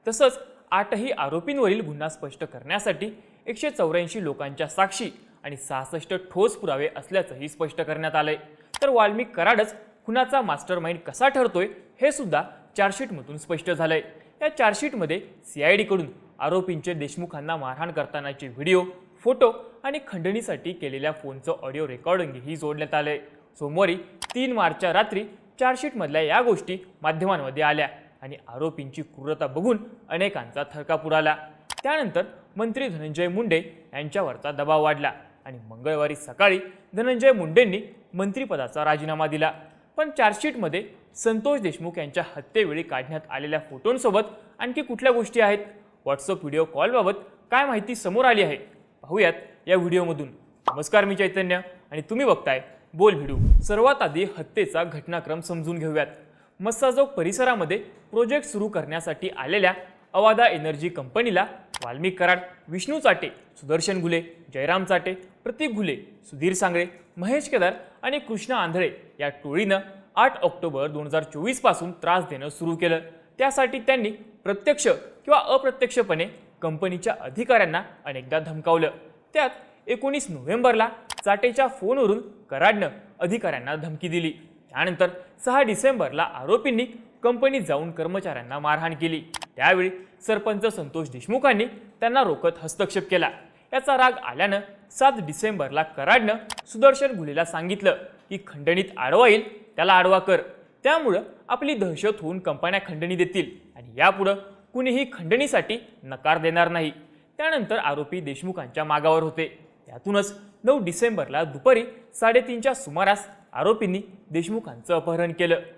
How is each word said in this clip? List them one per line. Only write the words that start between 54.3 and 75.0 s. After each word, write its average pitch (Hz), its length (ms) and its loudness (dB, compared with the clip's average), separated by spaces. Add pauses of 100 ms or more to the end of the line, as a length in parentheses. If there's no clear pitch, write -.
घटनाक्रम 160 560 -8
समजून 170 380 -6
घेऊयात. 151 280 -2 (540)
मस्साजोग 254 480 2
परिसरामध्ये 202 720 0
प्रोजेक्ट 240 680 -2
सुरू 208 200 -4
करण्यासाठी 165 680 -6
आलेल्या 180 360 2 (400)
अवादा 220 340 6
एनर्जी 156 420 -2
कंपनीला 185 580 0 (380)
वाल्मिक 165 360 -4
कराड, 180 180 4 (300)
विष्णू 190 320 -6
चाटे, 196 280 4 (280)
सुदर्शन 165 440 -2
घुले, 170 220 0 (320)
जयराम 165 300 0
चाटे, 185 300 0
प्रतीक 240 600 -8
घुले, 180 220 -2
सुधीर 151 560 -6
सांगळे, 175 340 0 (300)
महेश 247 320 -2
केदार 190 240 2 (300)
आणि 277 160 -2
कृष्णा 247 380 -4
आंधळे 175 340 0 (300)
या 143 80 -2
टोळीनं 185 500 0 (380)
आठ 262 260 4
ऑक्टोबर 151 460 -2
दोन 151 180 -8
हजार 151 160 0
चोवीस 156 380 -4
पासून 175 320 2
त्रास 175 380 0
देणं 143 180 -10
सुरू 165 280 -4
केलं. 165 220 2 (400)
त्यासाठी 262 400 2
त्यांनी 247 320 2 (340)
प्रत्यक्ष 233 440 0 (360)